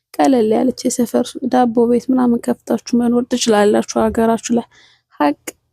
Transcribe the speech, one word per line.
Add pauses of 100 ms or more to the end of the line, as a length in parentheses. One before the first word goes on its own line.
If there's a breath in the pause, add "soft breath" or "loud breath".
(140)
ቀለል
ያለች
የሰፈር
ሱቅ፣
ዳቦ
ቤት
ምናምን
ከፍታችሁ
መኖር
ትችላላችሁ
ሀገራችሁ
ላይ። (480 soft breath)
ሀቅ (320)